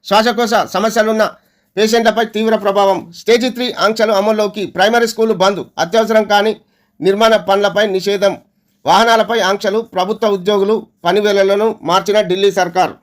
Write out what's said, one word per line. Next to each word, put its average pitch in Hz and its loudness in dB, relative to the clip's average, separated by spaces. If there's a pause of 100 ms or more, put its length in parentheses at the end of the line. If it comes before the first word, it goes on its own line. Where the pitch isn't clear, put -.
శ్వాసకోశ 220 0 (240)
సమస్యలున్న 220 0 (520)
పేషెంట్లపై 220 0
తీవ్ర 220 -2
ప్రభావం. 196 0
స్టేజ్ 240 0
త్రీ 240 -4
ఆంక్షలు 220 0
అమల్లోకి. 208 0
ప్రైమరీ 226 0
స్కూల్ 226 -2
బంద్. 185 0 (180)
అత్యవసరం 220 0
కాని 208 0 (480)
నిర్మాణ 208 2
పనులపై 202 0
నిషేధం. 196 -2 (500)
వాహనాలపై 220 2
ఆంక్షలు. 196 -2
ప్రభుత్వ 208 -4
ఉద్యోగులు 202 -2 (180)
పని 180 2
వేళలను 202 0
మార్చిన 190 0
ఢిల్లీ 196 0
సర్కార్. 180 0 (100)